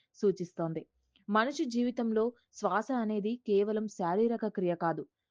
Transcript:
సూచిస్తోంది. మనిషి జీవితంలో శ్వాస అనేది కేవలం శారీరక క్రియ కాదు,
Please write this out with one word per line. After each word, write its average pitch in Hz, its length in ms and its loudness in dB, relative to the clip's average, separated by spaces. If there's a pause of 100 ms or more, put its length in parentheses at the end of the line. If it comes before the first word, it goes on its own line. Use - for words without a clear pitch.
(180)
సూచిస్తోంది. 175 640 -2 (440)
మనిషి 254 360 0
జీవితంలో 233 600 0 (260)
శ్వాస 196 400 0
అనేది 214 420 0 (120)
కేవలం 214 420 2
శారీరక 220 580 0
క్రియ 180 280 0
కాదు, 165 300 -2 (260)